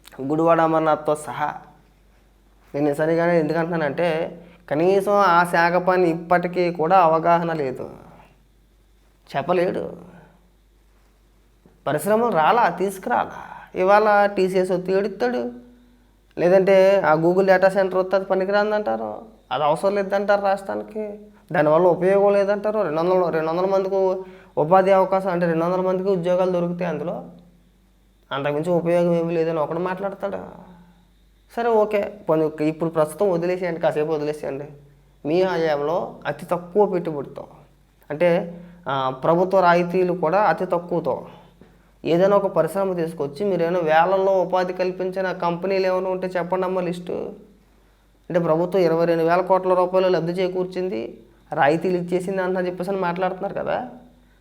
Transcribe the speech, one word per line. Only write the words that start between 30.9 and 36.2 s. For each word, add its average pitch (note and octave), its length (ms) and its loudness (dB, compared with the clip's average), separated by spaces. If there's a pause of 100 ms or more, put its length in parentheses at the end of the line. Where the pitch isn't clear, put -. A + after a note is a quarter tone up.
సరే A#3 140 -2
ఓకే, G#3+ 500 0 (100)
పోనీ D#3 360 0
ఇప్పుడు D#3 240 -2
ప్రస్తుతం D#3+ 420 0
వదిలేసేయండి, F3 480 -2
కాసేపు D3+ 320 0
వదిలేసేయండి. D3 540 -6 (600)
మీ E3 160 2
హయాంలో E3 760 0 (100)